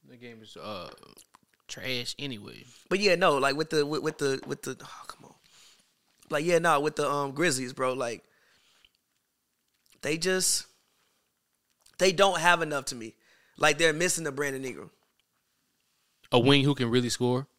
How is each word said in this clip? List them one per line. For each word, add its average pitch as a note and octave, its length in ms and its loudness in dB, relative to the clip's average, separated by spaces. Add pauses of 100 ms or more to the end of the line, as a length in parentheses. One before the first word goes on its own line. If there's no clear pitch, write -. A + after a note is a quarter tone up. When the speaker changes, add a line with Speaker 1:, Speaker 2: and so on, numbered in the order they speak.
Speaker 1:
The B2+ 80 -20
game A#2 260 -20
is, G#2 140 -20
uh, F#2+ 320 -12 (800)
trash B2 500 -8
anyway. A2 460 -12 (240)
Speaker 2:
But G3 120 2
yeah, G3 160 4
no, E3+ 200 4
like, C#3 200 2
with D#3 140 -4
the, D3+ 140 2
with, D3 180 -4
with D3+ 160 -4
the, C3+ 280 0
with C#3 160 -10
the, C3+ 200 -10
oh, - 240 -18
come - 200 -20
on. - 80 -20 (960)
Like, D3+ 140 -2
yeah, E3+ 140 4
no, D#3+ 220 4
with D3+ 160 -2
the, D3 140 0
um, C#3+ 220 -2
Grizzlies, C3 420 -2
bro, C3 180 -2
like, A#2+ 320 -6 (1800)
they D3+ 140 -4
just, F#3 500 -2 (1300)
they F#3+ 140 4
don't F#3 260 2
have E3+ 240 4
enough D3 240 -6
to - 80 -10
me. A2+ 200 -14 (440)
Like, D3+ 180 4
they're D#3+ 160 4
missing E3 320 -2
the D3 80 -6
Brandon C3+ 320 -6
Ingram. A#2+ 260 -12 (1400)
Speaker 1:
A B2+ 60 6
wing C#3 260 6
who C#3+ 100 2
can B2+ 160 -2
really B2 200 2
score? B2 360 -2 (120)